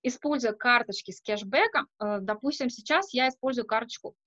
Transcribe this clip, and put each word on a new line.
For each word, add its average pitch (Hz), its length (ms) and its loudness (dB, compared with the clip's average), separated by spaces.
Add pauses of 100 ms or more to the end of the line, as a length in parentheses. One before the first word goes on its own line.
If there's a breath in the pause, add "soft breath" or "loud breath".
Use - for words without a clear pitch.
используя 254 520 0
карточки 233 580 0
с - 100 -16
кэшбэком, 214 640 0 (120)
э, 208 220 -2
допустим, 240 500 -2
сейчас 370 420 0
я 254 160 4
использую 254 380 -4
карточку - 480 -4 (120)